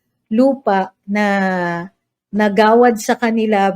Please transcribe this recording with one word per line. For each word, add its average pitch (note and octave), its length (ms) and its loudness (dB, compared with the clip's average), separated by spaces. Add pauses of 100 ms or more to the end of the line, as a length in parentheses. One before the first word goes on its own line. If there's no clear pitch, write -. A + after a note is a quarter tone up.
(320)
lupa A3+ 720 0
na G#3 220 -2 (1040)
nagawad G#3+ 640 2
sa A3+ 160 -4
kanila A3 640 0